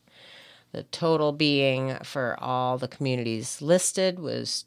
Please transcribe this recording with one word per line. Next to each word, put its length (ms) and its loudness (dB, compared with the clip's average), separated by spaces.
The 100 -8
total 500 2
being 640 2
for 420 -4
all 400 0
the 80 -4
communities 720 -2
listed 560 2
was 500 -4